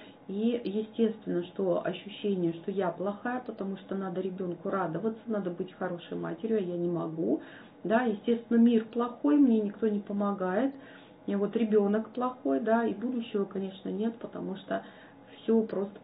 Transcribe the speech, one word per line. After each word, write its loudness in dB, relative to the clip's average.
И 0
естественно, 0
что 0
ощущение, -2
что -8
я 0
плохая, -4
потому -6
что -6
надо -4
ребенку -4
радоваться, -2
надо -2
быть -6
хорошей -6
матерью, -2
а 2
я -2
не 0
могу. 0
Да, 2
естественно, 0
мир 8
плохой, 0
мне 8
никто 0
не 2
помогает. 0
И 0
вот 0
ребенок 4
плохой, 0
да, 4
и 0
будущего, -2
конечно, -8
нет, -2
потому -8
что -6
все 6
просто -4